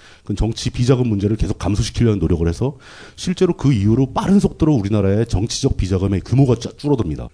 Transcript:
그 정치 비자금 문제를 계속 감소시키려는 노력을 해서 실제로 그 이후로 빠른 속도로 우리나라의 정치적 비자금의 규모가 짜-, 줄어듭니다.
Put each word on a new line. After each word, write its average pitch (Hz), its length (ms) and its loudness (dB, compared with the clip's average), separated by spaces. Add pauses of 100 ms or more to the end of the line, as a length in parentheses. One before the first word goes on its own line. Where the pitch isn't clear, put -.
(240)
그 - 100 -6
정치 113 340 -4
비자금 123 400 2
문제를 104 280 0
계속 - 220 -4
감소시키려는 104 600 0
노력을 82 280 0
해서 117 300 -2 (400)
실제로 180 380 -2
그 139 180 2
이후로 113 400 2
빠른 208 260 2
속도로 180 360 2
우리나라의 101 520 2
정치적 101 520 -2
비자금의 95 420 0
규모가 127 360 2
짜-, - 200 -10
줄어듭니다. 135 580 -2